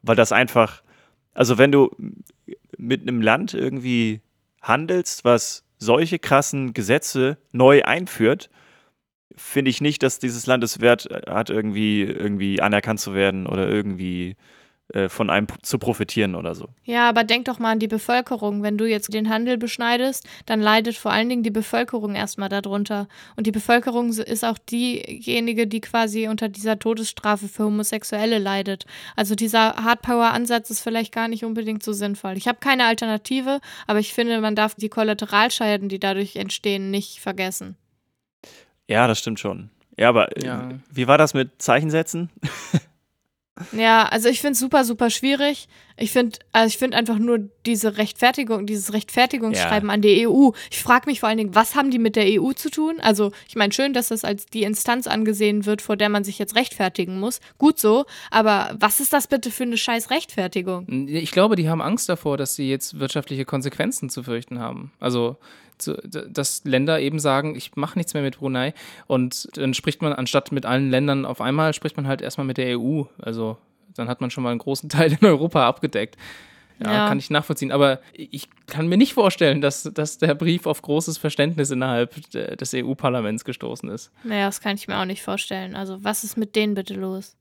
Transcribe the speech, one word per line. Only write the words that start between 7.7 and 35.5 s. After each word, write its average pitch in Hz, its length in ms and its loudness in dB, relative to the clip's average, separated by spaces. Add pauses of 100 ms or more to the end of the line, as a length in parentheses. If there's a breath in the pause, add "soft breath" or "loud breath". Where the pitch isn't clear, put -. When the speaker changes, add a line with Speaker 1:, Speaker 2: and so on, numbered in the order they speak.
Speaker 1:
einführt, 143 680 0 (840 soft breath)
finde - 360 0
ich 117 100 -2
nicht, 147 220 0
dass 131 160 0
dieses 120 280 -6
Land 127 160 2
es 110 180 -4
wert 117 280 4 (180)
hat, 107 220 -2
irgendwie, 107 540 0
irgendwie 98 580 -2
anerkannt 104 400 2
zu 98 140 -8
werden 95 320 2
oder 95 200 -2
irgendwie 92 720 -4 (580 soft breath)
äh, 95 140 0
von 104 220 -2
einem 101 160 2
p-, - 160 -12
zu - 160 -4
profitieren 104 560 -2
oder 85 200 -6
so. 85 140 -14 (160)
Speaker 2:
Ja, 240 240 2
aber 233 160 2
denk 233 220 0
doch 247 120 -6
mal 226 140 0
an 220 60 0
die 214 100 -2
Bevölkerung. 214 720 -2
Wenn 208 160 -2
du 220 100 2
jetzt 208 240 -2
den 214 160 -2
Handel 233 300 0
beschneidest, 240 680 -2 (200 loud breath)
dann 220 140 0
leidet 220 360 4
vor - 160 -4
allen 220 160 2
Dingen 247 140 0
die 220 80 0
Bevölkerung 220 640 -2
erstmal 202 340 -6
darunter. 202 600 -4 (280 loud breath)
Und 214 100 -2
die 220 60 0
Bevölkerung 240 580 2
s-, 220 80 -4
ist 220 260 -4
auch 226 140 -2
diejenige, 233 1080 -2
die 214 140 -4
quasi 220 480 -2
unter 220 200 -4
dieser 208 300 -2
Todesstrafe 214 680 -2
für 214 160 -4
Homosexuelle 214 760 -2
leidet. 196 480 -2 (300 loud breath)
Also 214 180 0
dieser 220 420 2
Hardpower-Ansatz 233 920 0
ist 220 100 -6
vielleicht 226 320 -4
gar 226 160 -4
nicht 226 160 -6
unbedingt 220 380 -4
so 214 100 -4
sinnvoll. 202 440 -4
Ich 196 120 -4
hab 240 120 -4
keine 269 260 2
Alternative, 233 720 -2 (260 loud breath)
aber 208 120 2
ich 214 160 -2
finde, 233 260 0
man 214 160 0
darf 214 180 0
die 208 140 -6
Kollateralschäden, 208 1000 0